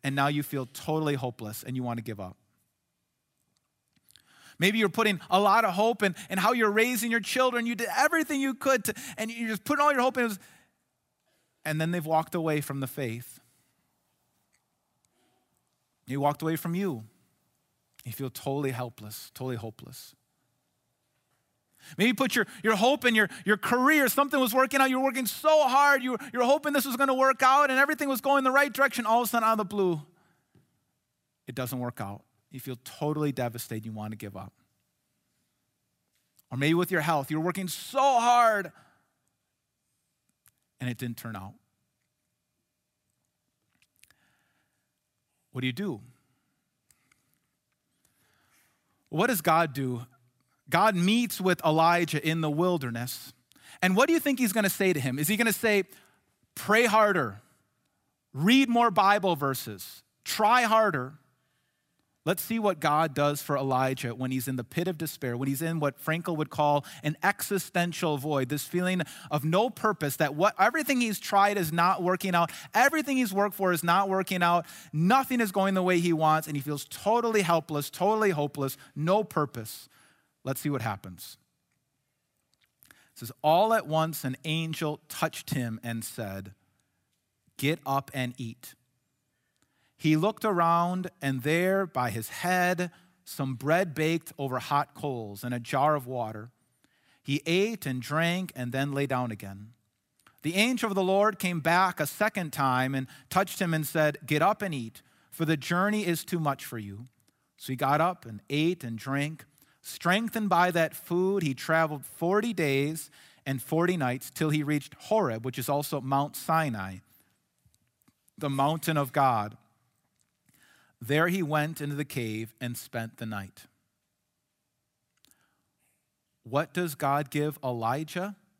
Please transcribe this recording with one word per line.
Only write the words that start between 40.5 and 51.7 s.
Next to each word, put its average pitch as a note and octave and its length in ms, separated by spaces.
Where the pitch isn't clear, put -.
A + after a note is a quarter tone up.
and B2 80
it A#2+ 80
didn't A#2+ 220
turn A2+ 180
out. F#2+ 160
What C3 80
do B2+ 60
you B2+ 60
do? C3+ 280
What F3+ 160
does A#3 140
God D#3+ 340
do? B2 320
God F#3+ 260
meets G#3+ 440
with F#3 240
Elijah D#3+ 600